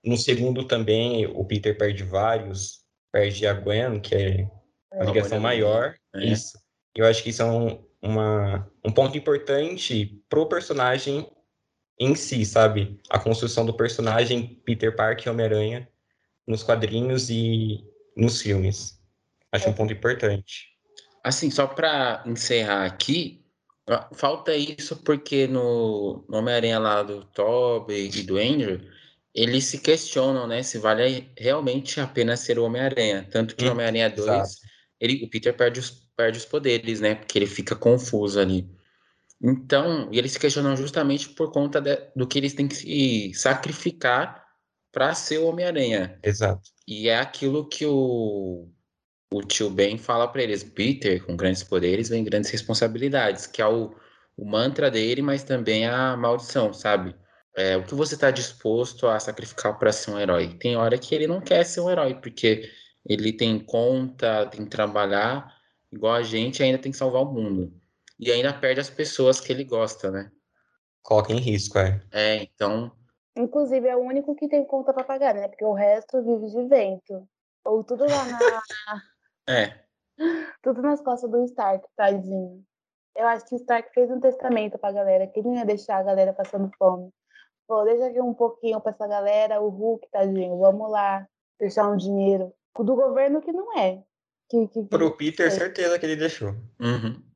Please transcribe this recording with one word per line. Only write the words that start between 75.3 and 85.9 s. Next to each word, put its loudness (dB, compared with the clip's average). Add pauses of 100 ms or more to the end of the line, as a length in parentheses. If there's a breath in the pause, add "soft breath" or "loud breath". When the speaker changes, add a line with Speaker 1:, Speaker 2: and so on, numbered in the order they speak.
Speaker 2:
né? -4
Porque -6
o 2
resto 2
vive 0
de -2
vento. 2 (380)
Ou 2
tudo 0
lá 2
na -6
Speaker 3:
<laughs> -4
É. 2 (880 loud breath)
Speaker 2:
Tudo 0
nas 0
costas -4
do 2
Stark, -2 (120)
tadinho. -2 (520)
Eu 2
acho 0
que -8
o -6
Stark -2
fez 4
um -4
testamento 0
pra -2
galera, 2
que -4
ele -2
não -2
ia -4
deixar -2